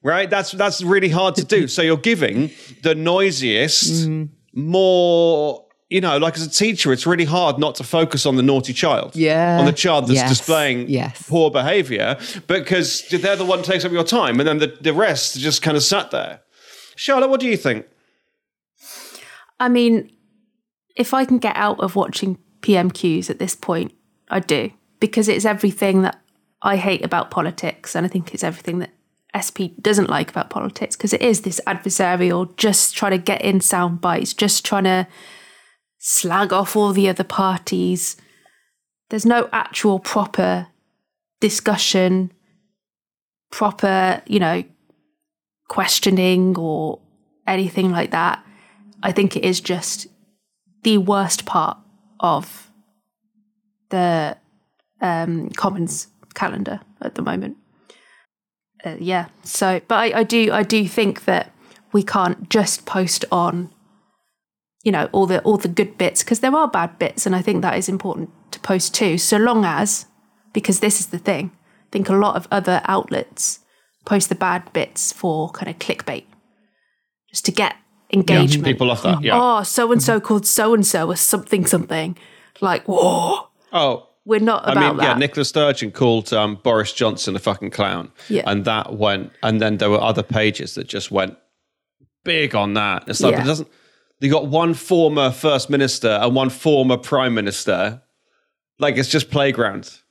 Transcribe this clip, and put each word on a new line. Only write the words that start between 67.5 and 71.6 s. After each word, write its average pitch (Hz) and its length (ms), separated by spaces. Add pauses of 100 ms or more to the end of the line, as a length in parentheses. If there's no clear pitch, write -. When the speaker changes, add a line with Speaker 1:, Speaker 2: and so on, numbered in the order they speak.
Speaker 3:
that 180 160
is 185 120
important 185 400 (220)
to - 80
post - 340
too, 175 240
so 208 200
long 226 280
as, 170 400 (480)
because 202 260
this 208 200
is - 80
the 170 120
thing, 175 320 (360)